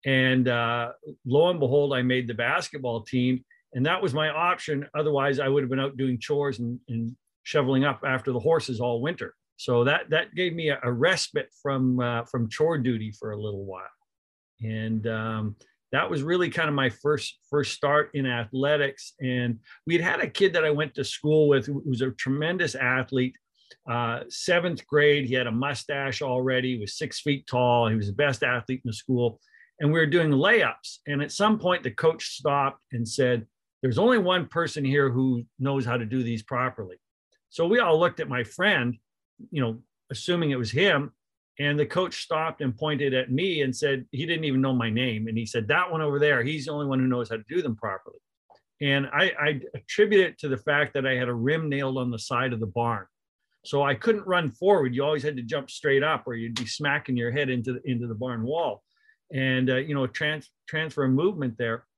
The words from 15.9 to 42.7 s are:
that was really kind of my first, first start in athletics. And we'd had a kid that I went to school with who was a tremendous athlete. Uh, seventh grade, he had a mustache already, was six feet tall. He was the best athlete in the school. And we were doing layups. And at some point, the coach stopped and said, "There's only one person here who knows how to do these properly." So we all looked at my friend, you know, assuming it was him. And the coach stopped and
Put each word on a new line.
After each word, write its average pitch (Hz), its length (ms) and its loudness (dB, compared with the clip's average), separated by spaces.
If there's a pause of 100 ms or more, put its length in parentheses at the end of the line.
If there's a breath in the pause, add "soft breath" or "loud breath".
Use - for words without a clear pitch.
that 165 160 4
was 156 120 4
really 170 280 2
kind 160 180 0
of 147 80 0
my 131 140 4
first, - 500 -2 (100)
first 143 240 0
start 147 400 2
in 139 120 -2
athletics. 135 960 0
And 123 380 -2 (260 loud breath)
we'd 165 160 2
had 170 180 0
a - 100 -2
kid 190 220 2
that 165 140 2
I 156 40 2
went 147 260 0
to 147 100 -4
school 151 420 4
with 135 180 6
who 143 200 -4
was 127 160 -2
a 131 100 0
tremendous 151 640 -2
athlete. 127 600 -2 (520 soft breath)
Uh, 117 380 -2
seventh 170 580 -2
grade, 147 380 4
he 123 100 -2
had 127 140 0
a 113 40 -4
mustache 135 680 -4
already, 127 560 0
was 104 200 -8
six - 240 -8
feet 143 260 -2
tall. 120 400 4
He 110 80 2
was 101 120 0
the 101 60 -4
best 143 300 0
athlete 123 400 -2
in 123 60 -4
the 110 40 -4
school. 120 460 -2 (400 soft breath)
And 151 140 4
we 165 60 4
were 160 60 6
doing 156 240 2
layups. 156 680 2 (100)
And 143 140 -2
at 143 100 -4
some 214 260 4
point, 180 260 0
the 123 80 -4
coach 165 440 0
stopped 139 460 0 (100)
and 117 160 -4
said, 123 400 0 (340)
"There's 123 160 2
only 233 200 4
one 180 300 2
person 156 360 -4
here 139 260 4
who 127 360 0 (120)
knows 135 280 -2
how 117 100 0
to 117 100 -2
do 127 160 -2
these 117 220 -2
properly." 120 540 -6 (520)
So 170 160 0
we 220 140 4
all 170 180 4
looked 170 220 2
at 156 80 -4
my 123 160 -2
friend, 135 540 0 (540)
you 151 100 -2
know, 117 200 -2 (300)
assuming 165 400 -2
it 127 80 -2
was 110 120 -4
him. 147 420 2 (460)
And 147 200 0
the 147 80 2
coach 175 340 -2
stopped 160 400 -4
and 127 160 -2